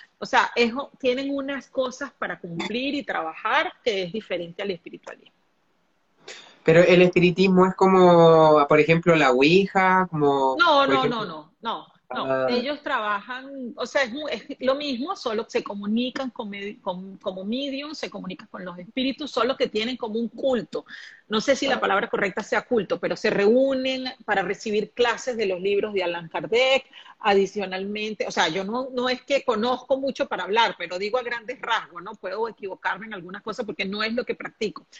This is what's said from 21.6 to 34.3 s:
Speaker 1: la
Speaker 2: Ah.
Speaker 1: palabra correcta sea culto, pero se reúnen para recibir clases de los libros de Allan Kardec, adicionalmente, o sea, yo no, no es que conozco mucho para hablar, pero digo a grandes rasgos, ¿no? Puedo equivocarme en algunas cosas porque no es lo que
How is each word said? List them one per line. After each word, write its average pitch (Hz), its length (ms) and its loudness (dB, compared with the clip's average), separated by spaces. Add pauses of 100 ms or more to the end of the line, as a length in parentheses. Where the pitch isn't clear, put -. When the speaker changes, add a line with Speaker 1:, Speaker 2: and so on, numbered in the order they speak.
Speaker 1:
la 262 80 0
Speaker 2:
Ah. 220 40 -2
Speaker 1:
palabra 196 300 0
correcta 208 340 -4
sea 214 200 -2
culto, - 360 -2
pero 175 160 -4
se - 160 -2
reúnen 262 720 2 (180)
para 196 200 0
recibir 208 480 -4
clases 240 460 -2
de 220 100 -2
los 185 120 -4
libros 202 340 -2
de 185 100 -2
Allan 170 260 -6
Kardec, 240 560 0 (340)
adicionalmente, 202 1080 -2
o 196 40 -8
sea, 185 180 2
yo 185 140 -2
no, 247 300 -6
no 247 160 -2
es 254 140 -4
que 277 200 0
conozco 247 540 0
mucho 269 300 -4
para 190 160 -6
hablar, 202 340 2
pero 180 220 -8
digo 208 180 -2
a 247 60 -4
grandes 240 360 -8
rasgos, 185 440 -4
¿no? 208 100 -14
Puedo 208 340 -6
equivocarme 185 600 -8
en 220 80 -12
algunas 180 260 -14
cosas 220 240 -8
porque 202 200 -8
no 202 180 -6
es 226 100 -4
lo 240 120 -4
que 233 100 -6